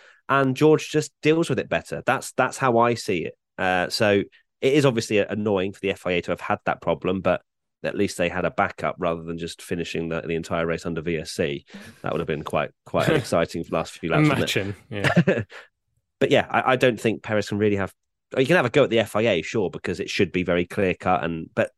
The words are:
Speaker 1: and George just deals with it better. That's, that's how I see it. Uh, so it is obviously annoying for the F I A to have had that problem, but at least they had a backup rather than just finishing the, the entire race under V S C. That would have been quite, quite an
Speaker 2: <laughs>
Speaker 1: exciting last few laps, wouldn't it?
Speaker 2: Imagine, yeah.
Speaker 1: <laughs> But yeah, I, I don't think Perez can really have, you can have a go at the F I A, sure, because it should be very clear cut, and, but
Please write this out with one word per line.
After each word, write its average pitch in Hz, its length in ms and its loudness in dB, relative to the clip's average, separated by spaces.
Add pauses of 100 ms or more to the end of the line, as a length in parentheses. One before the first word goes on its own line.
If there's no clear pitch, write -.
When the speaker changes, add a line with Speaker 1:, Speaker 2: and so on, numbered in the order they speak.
(280)
Speaker 1:
and 135 280 2
George 151 340 4
just 151 220 -2 (100)
deals 160 280 2
with 127 80 2
it - 100 -4
better. 80 380 -4
That's, - 260 -2
that's - 260 0
how 123 200 2
I 120 160 4
see 95 320 -4
it. - 120 -12 (200)
Uh, 92 300 0
so 101 340 2 (380)
it 131 120 2
is 143 140 4
obviously 113 320 0
annoying 101 540 0
for - 80 -20
the 98 100 -2
F - 160 -8
I 90 60 0
A 87 100 0
to - 100 -4
have 87 80 -4
had - 240 -4
that - 160 -2
problem, 87 400 -2
but 90 220 0 (400)
at 78 120 -4
least 98 220 -2
they 87 140 0
had 87 160 -4
a 82 40 0
backup 85 480 -4
rather 85 240 -2
than 82 140 -8
just 82 240 -10
finishing 85 480 -6
the, 82 140 -4
the 82 120 -4
entire 82 300 -2
race 82 220 -4
under 82 160 -6
V 80 160 -4
S - 140 -10
C. 73 340 -4 (360)
That - 100 -4
would 80 80 -2
have 82 60 -4
been 76 160 -4
quite, 76 280 -4 (160)
quite - 220 0
an 160 80 4
Speaker 2:
<laughs> 139 60 2
Speaker 1:
exciting 85 480 -2
last 82 280 -4
few 85 120 -8
laps, 151 180 4
wouldn't 113 220 0
it? - 60 -2
Speaker 2:
Imagine, 101 200 -4 (120)
yeah. 117 600 2
Speaker 1:
<laughs> - 40 -20 (680)
But 131 100 2
yeah, 120 180 4
I, 117 240 2
I 131 40 4
don't 123 220 2
think 107 240 -2
Perez 107 260 -2
can 104 100 -2
really 104 180 2
have, 95 160 -4 (460)
you 131 80 4
can 165 100 4
have 165 80 4
a 123 60 0
go 139 140 6
at 104 40 2
the 113 120 4
F 104 140 -2
I 107 80 2
A, 98 200 2
sure, 92 260 -2
because 82 320 -6
it 87 80 -4
should 95 240 0
be 92 120 0
very 87 200 2
clear 92 300 -2
cut, 92 280 0
and, 82 320 -6
but - 240 0